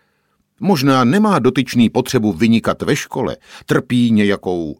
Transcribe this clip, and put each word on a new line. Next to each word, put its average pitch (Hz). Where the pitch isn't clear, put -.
Možná 139
nemá 190
dotyčný 120
potřebu 117
vynikat 110
ve 120
škole, -
trpí 123
nějakou 92